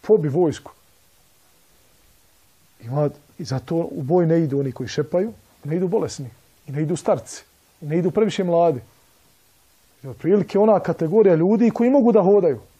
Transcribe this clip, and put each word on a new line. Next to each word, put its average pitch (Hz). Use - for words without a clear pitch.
Pobi 185
vojsku. 151
Ima, 139
i 165
zato 135
u 165
boj 170
ne 165
idu 139
oni 135
koji 120
šepaju, 175
ne 151
idu 180
bolesni, 151
i 139
ne 147
idu 156
starci, -
i 156
ne 156
idu 180
previše 202
mladi. 170
I 139
otprilike 185
ona 208
kategorija 175
ljudi 202
koji 233
mogu 247
da 202
hodaju. 175